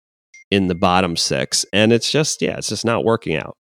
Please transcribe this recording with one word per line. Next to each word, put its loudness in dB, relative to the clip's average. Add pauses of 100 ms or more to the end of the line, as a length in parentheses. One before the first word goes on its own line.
(500)
in 2
the 0
bottom 2
six, -2
and 4
it's 2
just, -2
yeah, -4
it's -8
just -4
not 0
working 0
out. -8 (100)